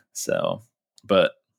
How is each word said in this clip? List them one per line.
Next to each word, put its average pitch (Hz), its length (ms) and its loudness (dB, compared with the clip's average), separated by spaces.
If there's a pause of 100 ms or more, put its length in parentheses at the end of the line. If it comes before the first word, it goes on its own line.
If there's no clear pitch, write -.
(140)
So, 50 500 -4 (400)
but, 95 300 2 (260)